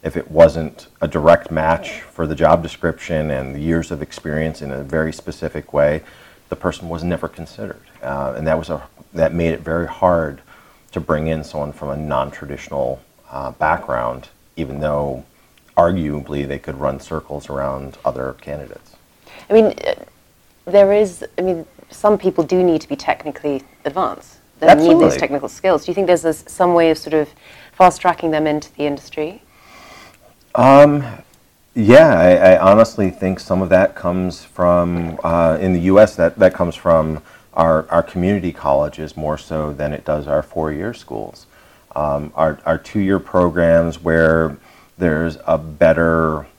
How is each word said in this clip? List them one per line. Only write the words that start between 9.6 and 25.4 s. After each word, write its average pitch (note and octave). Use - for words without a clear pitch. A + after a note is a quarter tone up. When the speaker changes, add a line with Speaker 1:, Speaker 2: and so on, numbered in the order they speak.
Speaker 1:
very E2
hard E2
to F2
bring D#2
in D#2
someone D2
from D2
a C#2+
non-traditional, C#2
uh, C2
background, C2
even C#2+
though D2
arguably D2
they C#2
could C2+
run C#2
circles D2
around C#2
other C2
candidates. -
Speaker 2:
I -
mean, A3
uh, -
there G3
is, G#3
I F3
mean, F3+
some G#3
people F3+
do F#3
need E3
to -
be C#3+
technically C#3
advanced. D3
They D#4
need E4
those D#4
Speaker 1:
Absolutely. D#4+
Speaker 2:
technical C#3